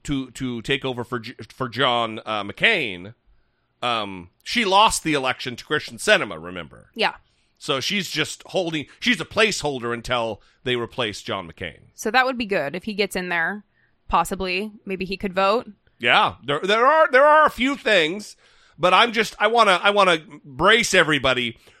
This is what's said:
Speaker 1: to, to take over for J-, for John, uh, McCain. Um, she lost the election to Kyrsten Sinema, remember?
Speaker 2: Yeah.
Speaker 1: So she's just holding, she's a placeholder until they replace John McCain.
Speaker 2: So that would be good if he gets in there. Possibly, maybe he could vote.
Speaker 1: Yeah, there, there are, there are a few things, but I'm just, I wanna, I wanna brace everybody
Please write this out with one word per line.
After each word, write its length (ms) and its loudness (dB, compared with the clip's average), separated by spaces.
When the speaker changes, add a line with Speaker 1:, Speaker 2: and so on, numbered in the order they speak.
Speaker 1:
to, 280 -6
to 300 -8
take 240 -4
over 180 -6
for 160 -8
J-, 140 -12
for 180 -8
John, 580 -2
uh, 180 -4
McCain. 720 -4
Um, 480 -6
she 220 -2
lost 380 4
the 100 -2
election 420 -4
to 100 -18
Kyrsten 340 -4
Sinema, 420 0
remember? 520 -14
Speaker 2:
Yeah. 220 -4
Speaker 1:
So 220 -4
she's 300 -4
just 380 -6
holding, 380 -4
she's 220 0
a 40 -8
placeholder 680 -2
until 480 -4
they 120 -2
replace 460 -6
John 280 -8
McCain. 300 -12
Speaker 2:
So 160 -6
that 140 2
would 120 -4
be 80 -6
good 300 -4
if 80 -10
he 100 -8
gets 220 -4
in 140 -6
there. 340 -4
Possibly, 640 -2
maybe 200 -8
he 120 -8
could 160 -8
vote. 360 0
Speaker 1:
Yeah, 460 2
there, 160 -2
there 260 2
are, 240 6
there 160 6
are 200 8
a 40 4
few 260 -2
things, 600 0
but 160 2
I'm 200 4
just, 260 -2
I 80 2
wanna, 340 4
I 100 2
wanna 280 4
brace 500 4
everybody 640 2